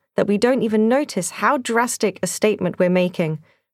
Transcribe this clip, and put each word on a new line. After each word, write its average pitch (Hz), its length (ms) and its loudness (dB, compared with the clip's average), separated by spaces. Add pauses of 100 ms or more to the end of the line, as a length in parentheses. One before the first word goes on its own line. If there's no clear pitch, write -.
(160)
that - 120 2
we 202 100 0
don't 240 260 2
even 220 260 2
notice 254 500 -2
how 247 180 2
drastic 233 640 -2
a 180 60 -2
statement 190 500 -2
we're 180 120 2
making 180 500 0 (340)